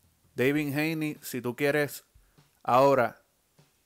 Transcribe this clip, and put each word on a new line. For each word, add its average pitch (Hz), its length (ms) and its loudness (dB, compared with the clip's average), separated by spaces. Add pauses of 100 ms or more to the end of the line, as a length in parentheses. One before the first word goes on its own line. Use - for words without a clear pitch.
(340)
Devin 143 380 0
Haney, 151 500 -4
si - 180 -10
tú 120 160 -6
quieres 143 480 -2 (580)
ahora 127 600 2 (640)